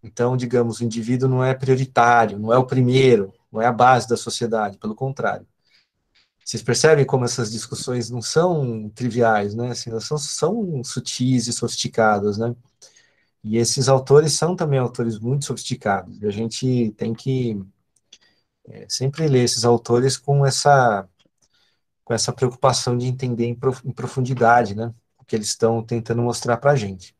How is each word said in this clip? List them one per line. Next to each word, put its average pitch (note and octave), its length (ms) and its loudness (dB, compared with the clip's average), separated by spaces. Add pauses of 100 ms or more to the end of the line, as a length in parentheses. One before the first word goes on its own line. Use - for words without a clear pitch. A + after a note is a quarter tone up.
Então, B2 320 -2
digamos, A#2+ 440 0
o A#2 40 -4
indivíduo A#2+ 460 -2
não B2+ 140 0
é C3 100 2
prioritário, A#2+ 840 2
não G#2+ 140 -2
é B2 60 6
o B2+ 80 4
primeiro, B2+ 680 4 (180)
não A2 100 -4
é A2+ 40 2
a B2 60 4
base B2 360 4
da A#2 100 0
sociedade, A2 600 -4
pelo G#2+ 180 -8
contrário. A2 520 -6 (960)
Vocês - 200 -8
percebem C#3+ 420 4
como B2+ 180 0
essas A#2 280 -4
discussões A#2 580 -8
não A#2+ 120 -8
são C3 680 -2
triviais, A2 640 0
né? A#2+ 180 -6
Assim, A#2+ 200 -10
elas A2+ 140 -8
são, D3+ 120 -6
são E3 680 -4
sutis B2+ 640 -2
e A#2 60 -6
sofisticadas, G#2+ 840 0
né? A#2 180 -4 (880)
E G#2+ 140 -2
esses A#2 300 0
autores C#3 460 6
são F3 220 0
também D3 240 0
autores A#2 400 -4
muito C3 260 -4
sofisticados, G2 760 -6
e G#2 60 -4
a G#2 40 -2
gente A2+ 680 -2
tem A2 160 -4
que, A#2+ 480 -4 (1040)
é, - 220 -20
sempre C#3+ 380 -4
ler B2+ 160 4
esses A#2+ 220 0
autores A#2+ 520 2
com C#3+ 280 2
essa, B2+ 640 2 (960)
com - 100 -4
essa - 200 -2
preocupação B2+ 640 0
de B2 100 -4
entender B2 380 -2
em A#2+ 100 -4
prof-, C3 320 -4
em B2+ 40 -8
profundidade, A#2+ 840 2
né, A#2 180 -6 (240)
o - 80 -20
que - 100 -6
eles G#2+ 120 -4
estão A2+ 360 0
tentando A#2 380 -4
mostrar A#2+ 360 -2
pra C#3+ 180 2
gente. G2 440 -8